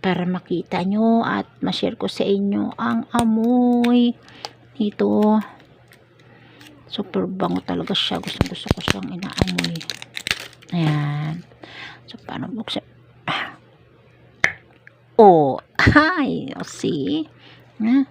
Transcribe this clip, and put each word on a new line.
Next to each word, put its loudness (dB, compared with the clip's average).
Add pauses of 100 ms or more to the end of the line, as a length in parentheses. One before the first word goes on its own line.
Para 0
makita -4
nyo 2
at -2 (160)
ma-share -2
ko -4
sa -2
inyo 0
ang -2
amoy 4 (640)
nito. 2 (1500)
Super -4
bango -4
talaga -4
siya. -2
Gustong -4
gusto -12
ko -12
siyang -4
inaamoy. -2 (960)
Ayan. -2 (560)
So, -20
paano -10
buksan? -10 (2250)
Oh, 8 (180)
ay, 2
oh, -12
see? -4 (500)
Huh? 2